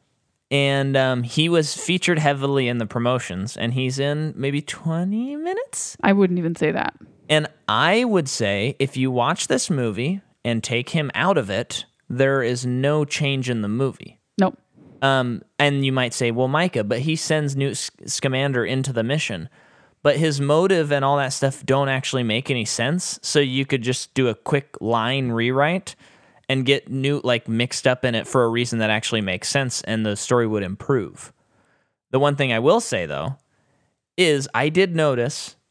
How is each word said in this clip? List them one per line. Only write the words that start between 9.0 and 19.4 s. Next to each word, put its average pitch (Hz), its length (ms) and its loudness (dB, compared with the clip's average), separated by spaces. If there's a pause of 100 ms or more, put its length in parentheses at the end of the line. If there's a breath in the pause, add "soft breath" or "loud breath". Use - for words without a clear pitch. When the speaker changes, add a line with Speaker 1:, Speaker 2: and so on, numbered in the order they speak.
Speaker 1:
watch 127 360 0
this - 240 0
movie 131 500 -2 (240)
and 117 180 0
take 123 280 -2
him 151 240 -2
out 175 240 2
of 107 120 0
it, 104 340 -4 (240)
there 135 340 2
is 123 240 -2
no 139 380 0
change 139 440 -2
in 117 140 -2
the 101 60 -4
movie. 120 500 -4 (200)
Speaker 2:
Nope. 214 200 0 (420)
Speaker 1:
Um, 131 420 0 (160)
and 143 260 2
you 135 80 0
might 127 220 0
say, 120 180 0
"Well, 127 160 0
Micah, 151 360 0
but 113 160 -2
he 156 160 -2
sends 151 400 -2
Newt 139 160 0
S-, - 180 -8 (160)
Scamander 131 580 0
into 131 280 -2
the 117 120 -2
mission." 117 440 -4 (560 soft breath)